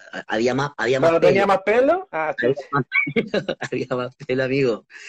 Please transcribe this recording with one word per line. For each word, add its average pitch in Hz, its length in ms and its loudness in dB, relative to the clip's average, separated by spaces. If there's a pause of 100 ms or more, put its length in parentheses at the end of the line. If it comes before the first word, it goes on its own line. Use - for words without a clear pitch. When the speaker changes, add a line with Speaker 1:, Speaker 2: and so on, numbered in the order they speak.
(140)
Speaker 1:
a-, 92 140 -10
había 113 260 0
más, 139 240 -2
había 120 200 0
más 165 120 4
Speaker 2:
¿Cuando 165 180 4
tenía 190 140 4
Speaker 1:
pelo. 202 100 2
Speaker 2:
más 190 100 2
pelo? 277 480 2
Ah, 156 280 -4
Speaker 1:
Había 131 160 0
Speaker 2:
chucha. - 180 -10
Speaker 1:
más 139 120 -2 (200)
<laughs> 143 100 -6
pelo, 214 420 -4 (140)
había 127 160 -6 (200)
más 127 100 -16
pelo, 131 280 -4
amigo. 127 420 0 (220)